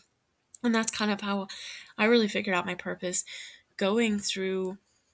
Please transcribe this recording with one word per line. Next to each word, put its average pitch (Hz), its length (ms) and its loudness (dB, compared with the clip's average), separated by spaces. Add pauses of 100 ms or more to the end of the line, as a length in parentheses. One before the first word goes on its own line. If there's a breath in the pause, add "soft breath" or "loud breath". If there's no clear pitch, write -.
(640)
And 240 100 2
that's 220 180 4
kind 214 200 2
of 202 100 -4
how 202 260 -4 (500 loud breath)
I 214 80 4
really 226 220 6
figured 202 280 -2
out 175 100 0
my 180 100 -4
purpose, 180 480 -2 (540 loud breath)
going 214 420 2
through 190 580 -2 (360)